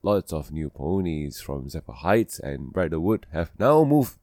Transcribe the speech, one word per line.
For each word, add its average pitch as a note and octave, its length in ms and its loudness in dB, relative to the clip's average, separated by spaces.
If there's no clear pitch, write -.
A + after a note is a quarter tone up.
Lots G2 280 0
of D2+ 200 -6
new D#2 180 -6
ponies D#2 720 -2
from C#2 280 -8
Zephyr - 240 -10
Heights G2+ 460 0
and C2+ 320 -8
Bridalwood F2 600 0
have E2 260 -4
now D3 260 6
moved C#3+ 400 2